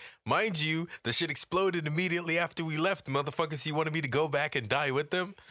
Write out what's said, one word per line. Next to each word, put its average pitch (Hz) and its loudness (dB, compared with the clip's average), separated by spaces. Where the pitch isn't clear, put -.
Mind 170 2
you, 160 0
the 117 2
shit 165 2
exploded 175 0
immediately 170 0
after 170 -2
we 156 -4
left, 185 0
motherfuckers. 147 0
You 151 -2
wanted 156 0
me 160 -2
to 143 -4
go 143 2
back 143 0
and 113 -4
die 139 2
with 135 0
them? 185 -2